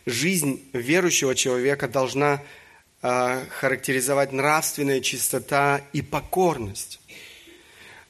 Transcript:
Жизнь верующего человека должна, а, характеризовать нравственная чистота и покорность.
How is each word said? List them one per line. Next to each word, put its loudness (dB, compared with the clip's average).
Жизнь 0
верующего 2
человека 0
должна, 0
а, 0
характеризовать 0
нравственная 0
чистота 0
и -4
покорность. -2